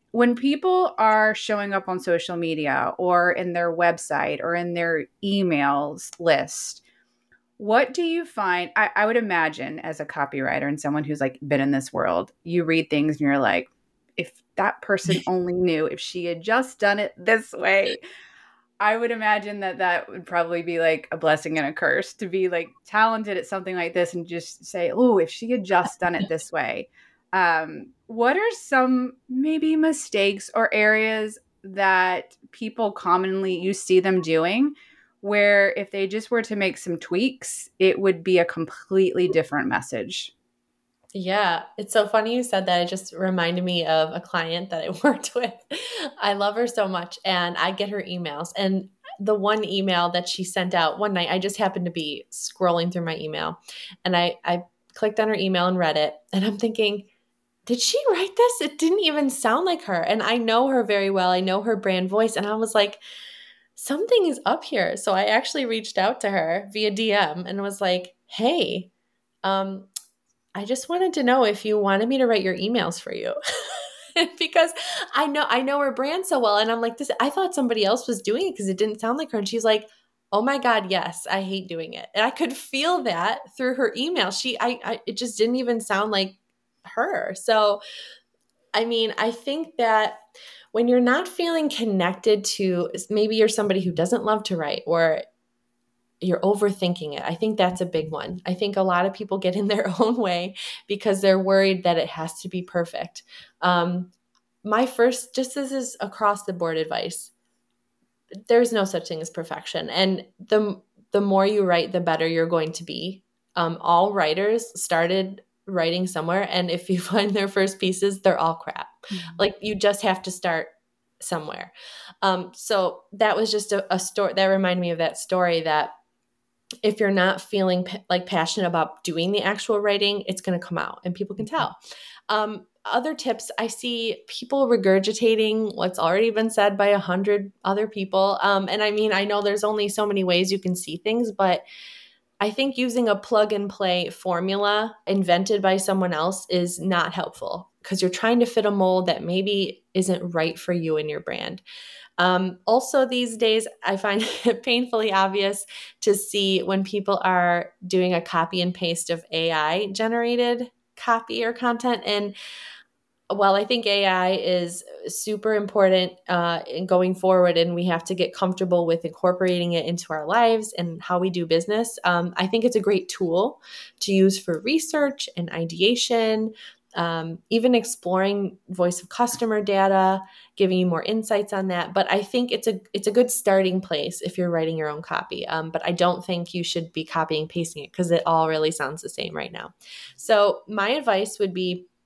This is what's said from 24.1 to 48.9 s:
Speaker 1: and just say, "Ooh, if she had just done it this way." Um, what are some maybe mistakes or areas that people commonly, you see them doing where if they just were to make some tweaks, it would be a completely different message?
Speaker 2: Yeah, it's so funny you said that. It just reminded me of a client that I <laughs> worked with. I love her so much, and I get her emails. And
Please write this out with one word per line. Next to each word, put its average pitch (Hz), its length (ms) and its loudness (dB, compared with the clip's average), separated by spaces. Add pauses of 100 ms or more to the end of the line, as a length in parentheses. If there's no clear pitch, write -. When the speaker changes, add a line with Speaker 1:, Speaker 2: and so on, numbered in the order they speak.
Speaker 1:
and 170 140 -8
just 170 380 -10
say, 175 240 -2
"Ooh, 233 280 4
if 165 120 2
she 233 220 -10
had 220 120 0
just 180 380 0
done 175 140 0
it - 120 -2
this 160 240 -6
way." - 380 -4 (420)
Um, 165 640 0 (140)
what 233 300 2
are 440 140 0
some 254 640 0 (160)
maybe 311 480 0
mistakes 202 760 0
or 226 200 2
areas 214 640 2 (240)
that 190 720 2 (140)
people 220 400 -4
commonly, 190 640 0
you 185 160 -2
see 185 280 4
them 185 200 2
doing 180 520 2 (480)
where 202 540 4
if 196 160 -4
they 196 140 -2
just 214 240 -6
were 233 140 0
to 220 120 -8
make 196 220 0
some 170 200 -6
tweaks, - 680 -4 (120)
it 190 200 4
would 185 240 0
be 185 140 4
a 170 80 6
completely 180 840 0
different 156 400 0
message? - 640 -6 (840)
Speaker 2:
Yeah, 185 500 0 (140)
it's 202 160 -8
so 208 140 4
funny 220 280 2
you 247 80 0
said 190 240 -2
that. 175 140 4
It 175 80 -2
just 190 240 -8
reminded 180 500 0
me 175 220 0
of 160 280 2
a 175 60 -8
client 170 500 -4
that 160 140 -6
I 165 60 -6
<laughs> - 140 -4
worked 285 300 2
with. 240 200 -2 (680)
I 202 120 2
love 202 220 -2
her 240 120 0
so 220 200 -2
much, 180 380 -6
and 180 320 0
I 180 140 0
get 196 180 -4
her 202 140 -4
emails. 170 540 -8
And 190 320 0 (300)